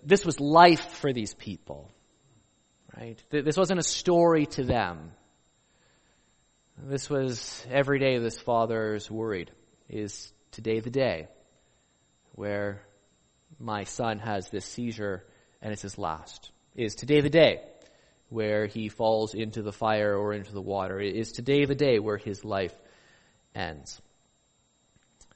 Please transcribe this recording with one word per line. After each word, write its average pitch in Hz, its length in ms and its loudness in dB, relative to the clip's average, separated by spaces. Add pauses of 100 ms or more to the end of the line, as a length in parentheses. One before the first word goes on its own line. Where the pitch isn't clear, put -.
this 196 160 6
was 165 160 -2
life 160 520 8
for 143 200 -2
these 113 220 -4
people, 73 560 -14 (1080)
right? 117 240 -16 (120)
Th-, 151 120 2
this 147 140 2
wasn't 185 220 4
a 156 40 0
story 170 640 4
to 139 180 -4
them. 90 500 -2 (1600)
This 139 320 -6
was 131 640 -4
every 139 260 2
day 131 220 2
this 117 180 -2
father's 113 720 0
worried, 110 400 -6 (400)
"Is 107 420 -10 (200)
today 110 300 -2
the 113 100 -8
day 113 380 -2 (1040)
where 101 500 -6 (760)
my 107 260 -6
son 113 340 -4
has 104 300 -6
this 98 160 -8
seizure 107 600 -6 (380)
and 107 100 -6
it's 101 80 -10
his 101 160 -12
last?" 80 540 -10 (240)
Is 113 200 -4
today 147 260 4
the 143 80 2
day 131 320 6 (680)
where 107 380 0
he 107 220 -6
falls 110 440 0
into 110 280 -6
the 104 100 -6
fire 107 440 0
or 104 180 -2
into 104 200 -10
the 98 80 -8
water? 95 380 -4
Is 101 320 -4
today 139 340 2
the 135 100 0
day 127 240 4
where 104 180 -2
his 98 280 -10
life 95 280 -4 (800)
ends? 78 480 -10 (1300)